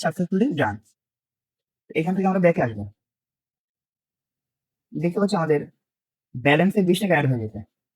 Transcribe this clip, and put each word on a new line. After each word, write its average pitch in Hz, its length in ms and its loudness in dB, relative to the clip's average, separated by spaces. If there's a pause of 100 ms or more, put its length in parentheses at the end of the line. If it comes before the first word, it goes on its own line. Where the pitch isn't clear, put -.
সাকসেসফুলি 185 420 -2 (140)
ডান। 101 160 -2 (1200)
এখান 165 160 -2
থেকে 190 140 0
আমরা 185 160 2
ব্যাকে 170 220 2
আসবো। 110 160 -10 (2000)
দেখতে 170 280 -4
পাচ্ছি 202 200 0
আমাদের 151 220 0 (720)
ব্যালেন্সে 147 540 2
বিশ 180 120 4
টাকা 190 140 0
অ্যাড 147 140 2
হয়ে 120 140 -2
গেছে। 107 160 -10 (360)